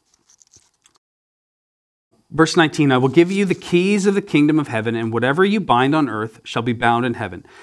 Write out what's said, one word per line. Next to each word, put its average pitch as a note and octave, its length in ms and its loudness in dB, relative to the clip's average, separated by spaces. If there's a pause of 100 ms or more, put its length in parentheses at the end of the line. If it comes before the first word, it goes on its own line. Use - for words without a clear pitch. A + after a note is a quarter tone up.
(2250)
Verse D#3 260 0
nineteen, D3+ 360 2
"I B2+ 60 2
will C3 100 0
give E3+ 240 2
you G3+ 120 0
the F#3 120 -2
keys F#3+ 500 0
of G3 80 2
the G3 80 -2
kingdom D3+ 380 2
of C#3+ 80 -4
heaven, A#2 260 -4
and A2+ 180 -4
whatever C3 320 0
you G#3 140 0
bind C3+ 380 2
on D3 120 0
earth A2 360 -8
shall - 180 -6
be B2 100 -2
bound A#2 320 0
in B2 100 -2
heaven, F#2+ 300 -10 (180)